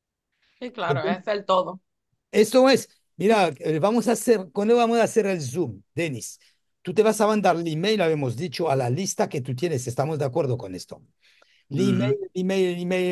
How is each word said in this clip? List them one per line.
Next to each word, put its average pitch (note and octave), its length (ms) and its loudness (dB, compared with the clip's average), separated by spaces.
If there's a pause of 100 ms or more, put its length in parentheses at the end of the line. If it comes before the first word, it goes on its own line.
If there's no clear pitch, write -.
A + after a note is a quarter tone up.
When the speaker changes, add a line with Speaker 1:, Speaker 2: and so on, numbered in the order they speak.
(600)
Speaker 1:
Sí, B3 120 -10
claro, E3+ 320 -2
Speaker 2:
Entonces, G3 140 -2
Speaker 1:
es - 80 -18
el G3+ 180 -2
todo. F#3 360 0 (520)
Speaker 2:
esto A3 360 6
es, C4 200 2 (280)
mira, G3 320 4 (100)
eh, D#3+ 200 -2
vamos G#3+ 300 2
a A#3+ 40 2
hacer, G#3+ 400 2
¿cuándo A3 240 2
vamos A#3 220 2
a A3 60 4
hacer G#3 220 0
el F#3+ 160 -2
Zoom, B2 400 -6 (120)
Denis? D3+ 440 -6 (440)
Tú F3+ 120 -8
te G#3+ 80 6
vas G#3+ 180 2
a G#3 60 4
mandar G3 300 2
el E3+ 120 -4
email, F#3+ 320 0
habíamos D3 360 0
dicho, E3+ 340 -4
a C3+ 60 2
la B2+ 140 -2
lista F#3+ 380 -2
que D#3 120 -6
tú B2+ 140 -6
tienes, C3+ 320 -4
estamos C#3 320 -4
de C#3+ 60 -2
acuerdo C3+ 320 -2
con F#2+ 180 -12
esto. - 280 -16 (680)
El C#3 100 -4
Speaker 3:
Ujú. G3 100 2
Speaker 2:
email, - 260 0 (180)
el F#3 80 -4
email, F#3+ 240 0 (100)
el F3 60 -8
email, F3+ 300 -2